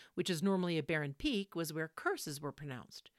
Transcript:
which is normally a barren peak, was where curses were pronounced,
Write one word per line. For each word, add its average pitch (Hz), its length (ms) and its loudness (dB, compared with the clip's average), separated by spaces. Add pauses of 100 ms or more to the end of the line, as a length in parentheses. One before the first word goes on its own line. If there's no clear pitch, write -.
(140)
which 180 160 0
is 160 120 2
normally 180 360 4
a 151 40 2
barren 147 320 0
peak, 220 420 0
was 160 160 -2
where 160 220 -2
curses 160 460 -2
were 143 120 -4
pronounced, - 680 -12